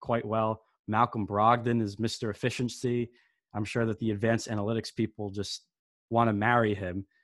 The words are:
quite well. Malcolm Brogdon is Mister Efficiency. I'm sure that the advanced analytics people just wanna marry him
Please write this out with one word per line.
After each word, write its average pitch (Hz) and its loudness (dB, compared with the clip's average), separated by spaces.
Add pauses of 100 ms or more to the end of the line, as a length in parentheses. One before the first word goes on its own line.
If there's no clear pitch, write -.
quite 117 -2
well. 110 0 (240)
Malcolm 110 0
Brogdon 117 4
is 101 -4
Mister 110 -2
Efficiency. 120 -2 (420)
I'm 104 -4
sure 117 0
that 110 -2
the 110 0
advanced 113 0
analytics 107 -4
people 110 -4
just 101 -8 (460)
wanna 117 4
marry 110 4
him 95 -6 (180)